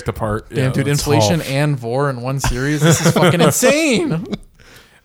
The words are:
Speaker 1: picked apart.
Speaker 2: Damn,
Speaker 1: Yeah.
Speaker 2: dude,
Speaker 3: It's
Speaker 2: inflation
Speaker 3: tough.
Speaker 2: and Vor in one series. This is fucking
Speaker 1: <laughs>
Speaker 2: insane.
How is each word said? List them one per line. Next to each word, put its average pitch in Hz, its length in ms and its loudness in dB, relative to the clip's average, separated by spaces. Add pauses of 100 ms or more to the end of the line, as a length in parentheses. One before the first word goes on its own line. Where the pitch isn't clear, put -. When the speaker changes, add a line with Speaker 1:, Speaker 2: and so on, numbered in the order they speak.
Speaker 1:
picked - 80 -6
apart. 107 400 -6
Speaker 2:
Damn, 113 80 -6
Speaker 1:
Yeah. 127 140 0
Speaker 2:
dude, 139 160 -2
Speaker 3:
It's 143 140 0
Speaker 2:
inflation 143 400 2
Speaker 3:
tough. - 80 -8
Speaker 2:
and 143 280 0
Vor 123 320 -2
in 123 140 -8
one 135 160 -4
series. 139 420 -2
This 160 240 4
is 165 60 4
fucking 170 300 2
Speaker 1:
<laughs> - 0 -
Speaker 2:
insane. 254 840 2 (800)